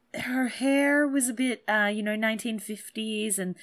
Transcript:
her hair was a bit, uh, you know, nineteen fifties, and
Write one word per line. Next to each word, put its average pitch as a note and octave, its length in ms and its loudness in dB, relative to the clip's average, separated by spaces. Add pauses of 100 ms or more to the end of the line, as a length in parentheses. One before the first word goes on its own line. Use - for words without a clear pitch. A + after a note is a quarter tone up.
(200)
her B3+ 280 0
hair C#4 600 2
was C4+ 220 2
a A#3+ 40 -4
bit, B3+ 340 -2
uh, G#3 260 4
you G#3+ 80 -2
know, G#3+ 140 -2
nineteen A3 420 -2
fifties, G#3+ 800 -4
and F#3 260 -4